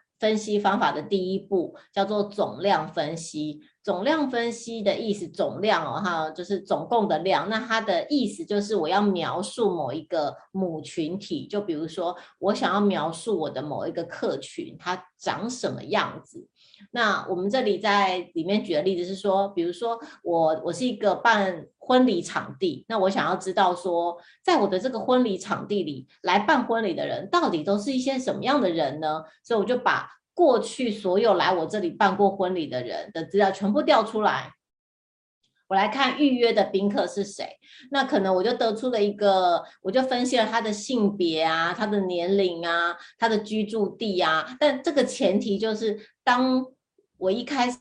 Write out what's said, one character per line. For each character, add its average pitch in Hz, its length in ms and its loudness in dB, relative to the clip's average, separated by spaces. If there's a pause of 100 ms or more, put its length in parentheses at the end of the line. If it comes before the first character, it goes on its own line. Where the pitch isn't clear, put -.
(180)
分 214 180 2
析 208 220 0
方 202 200 2
法 151 140 2
的 147 80 -4
第 185 320 -2
一 190 60 -2
步， - 380 -2 (160)
叫 196 120 0
做 208 200 0
总 151 380 -4
量 170 300 0
分 160 240 -4
析。 151 440 -8 (240)
总 190 180 -2
量 294 260 2
分 240 220 -2
析 226 320 -10
的 202 160 2
意 214 160 -2
思， 165 140 -6
总 147 340 -4
量 175 240 2
哦， 135 140 -4
哈， 165 300 -2
就 175 120 -12
是 190 160 -2
总 156 300 -2
共 226 180 2
的 160 140 0
量。 175 280 0
那 220 120 -2
它 226 200 -2
的 190 300 0
意 262 160 2
思 311 180 -6
就 202 160 0
是 208 140 -4
我 160 140 0
要 190 120 4
描 175 400 0
述 208 360 -2
某 131 160 -4
一 156 100 -6
个 151 320 -2 (160)
母 175 300 -4
群 160 360 -6
体， 170 300 -8
就 202 140 -4
比 185 120 -6
如 156 140 -4
说 175 300 -6 (240)
我 196 120 0
想 233 220 0
要 208 60 2
描 170 320 2
述 196 260 -2
我 151 100 -2
的 127 140 -6
某 131 240 -6
一 165 60 -6
个 - 100 -4
客 - 360 -4
群， - 380 -12
它 180 240 -6 (160)
长 156 320 -4
什 226 240 -4
么 - 120 -8
样 - 400 -4
子。 - 240 -20 (440)
那 220 360 0
我 185 60 -2
们 185 140 -2
这 254 140 0
里 202 160 0
在 196 560 2
里 165 100 -2
面 202 180 2
举 175 120 -4
的 151 80 2
例 190 140 2
子 175 80 -4
是 190 100 -6
说， 196 340 2
比 185 140 -4
如 175 100 -2
说 226 260 -4 (240)
我， 165 420 2
我 170 80 -2
是 254 120 -4
一 220 120 -2
个 202 180 2
办 190 520 2 (120)
婚 254 280 6
礼 175 160 2
场 - 360 -6
地， 156 300 -2
那 226 100 -2
我 190 120 4
想 160 180 0
要 180 80 0
知 185 160 -6
道 180 220 4
说， 170 440 -2 (240)
在 339 160 4
我 202 100 4
的 185 100 0
这 254 120 -2
个 226 100 -6
婚 254 240 4
礼 196 140 0
场 - 280 -6
地 202 160 0
里 143 240 -8 (160)
来 180 160 4
办 220 280 4
婚 226 160 0
礼 180 120 -2
的 147 120 -4
人， 139 240 -6
到 339 200 2
底 160 120 -2
都 196 160 0
是 233 140 -4
一 262 60 0
些 262 200 -2
什 254 160 -4
么 - 100 -8
样 269 160 2
的 190 100 2
人 151 300 -2
呢？ 156 240 -2 (200)
所 233 120 0
以 208 40 2
我 185 40 2
就 247 120 0
把 180 320 0 (260)
过 277 240 6
去 233 320 -4
所 196 280 0
有 220 160 4
来 170 180 4
我 165 140 0
这 208 120 -6
里 175 120 -2
办 196 260 2
过 202 140 6
婚 185 240 -2
礼 165 120 -4
的 123 160 -6
人 101 320 -8
的 160 100 -6
资 196 140 -2
料 196 120 6
全 202 220 -2
部 294 100 2
调 254 220 4
出 220 160 -4
来， 147 320 -2 (1160)
我 190 60 0
来 202 140 4
看 254 300 0
预 269 180 4
约 233 160 4
的 208 120 4
宾 196 240 0
客 196 180 0
是 196 180 -4
谁。 - 340 -10 (320)
那 277 140 2
可 240 160 2
能 190 140 2
我 185 80 2
就 233 100 2
得 226 220 0
出 254 160 -4
了 220 120 2
一 208 100 2
个， 190 520 4 (180)
我 190 80 -2
就 262 120 2
分 254 220 0
析 262 120 0
了 220 100 4
他 226 140 0
的 214 120 -2
性 208 440 0
别 160 260 0
啊， 165 340 0
他 220 100 -2
的 202 140 0
年 180 360 0
龄 175 300 0
啊， 170 300 0 (220)
他 - 100 2
的 214 100 2
居 214 260 -2
住 208 240 -2
地 196 320 -4
啊。 160 400 0
但 285 220 2
这 339 100 0
个 269 120 4
前 196 340 0
提 196 200 -2
就 220 160 0
是， 208 240 -2 (260)
当 254 400 2 (540)
我 185 120 0
一 247 140 -2
开 247 360 -2